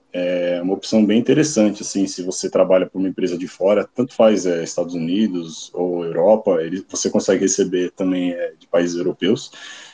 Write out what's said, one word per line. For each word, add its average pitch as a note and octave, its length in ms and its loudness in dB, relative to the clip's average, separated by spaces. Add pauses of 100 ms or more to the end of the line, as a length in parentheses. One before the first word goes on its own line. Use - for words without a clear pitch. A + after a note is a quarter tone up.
(120)
é F2+ 500 -2
uma F#2+ 120 -2
opção G#2+ 300 0
bem G#2 140 2
interessante, A#2+ 640 2
assim, F#2+ 240 -2
se F#2 160 -10
você F#2 260 -6
trabalha F#2 380 4
pra - 140 -8
uma F#2+ 80 0
empresa F2+ 280 -2
de F2 120 -8
fora, G2 440 0
tanto B2 220 -4
faz, G#2+ 320 4
é, E2+ 160 0
Estados E2+ 320 -6
Unidos F2 800 -4
ou F2 300 -2
Europa, F2 560 4
ele, F2 280 -6
você - 220 -2
consegue F#2+ 300 2
receber F#2 500 0
também, F2+ 400 -2
é, E2+ 260 -6
de - 120 -20
países F2 260 0
europeus. F2+ 560 -2 (440)